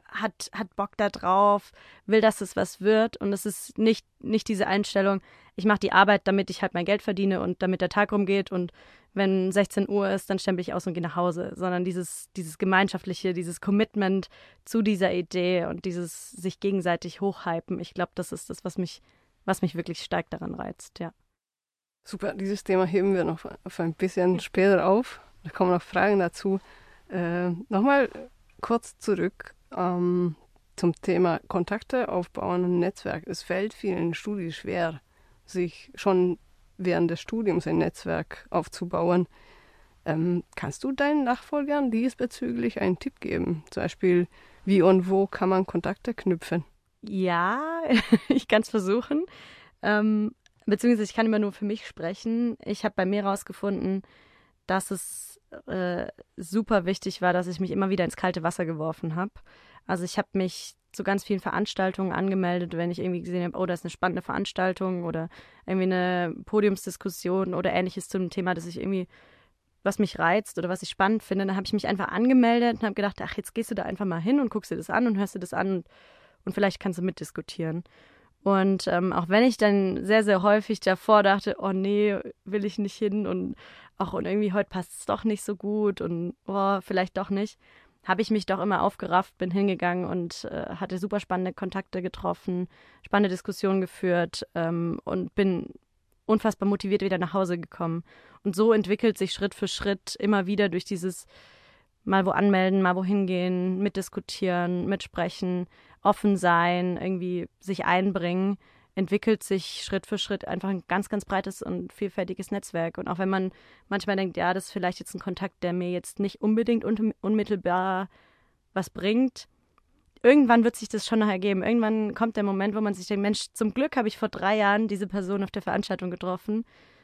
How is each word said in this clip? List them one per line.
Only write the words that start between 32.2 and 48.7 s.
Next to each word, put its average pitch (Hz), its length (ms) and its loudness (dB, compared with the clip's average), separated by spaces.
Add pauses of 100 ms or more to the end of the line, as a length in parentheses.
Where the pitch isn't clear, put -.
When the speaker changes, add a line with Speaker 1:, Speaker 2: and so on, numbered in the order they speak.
Speaker 2:
und 180 160 2
Netzwerk. 170 480 -4
Es - 160 -10
fällt 196 300 -4
vielen 175 420 -2
Studis 185 400 -6
schwer, 165 460 -4 (440)
sich - 480 -6
schon 180 460 2 (380)
während 170 340 2
des 170 100 -4
Studiums 196 460 -2
ein 165 100 0
Netzwerk 165 720 -4
aufzubauen. 175 800 0 (800)
Ähm, 170 380 0 (120)
kannst - 280 -8
du 269 100 -4
deinen 285 300 2
Nachfolgern 277 680 -2
diesbezüglich 240 880 -2
einen 185 160 2
Tipp - 220 -10
geben? 170 500 -2
Zum - 140 -4
Beispiel, 175 440 2 (380)
wie 190 160 6
und 185 280 6
wo 196 180 2
kann - 220 -2
man 190 180 2
Kontakte 196 480 -4
knüpfen? 170 500 -2 (380)
Speaker 1:
Ja, 196 840 -2
<laughs> - 400 4
ich 262 180 0
kann's 220 220 2
versuchen. 233 560 -2 (560)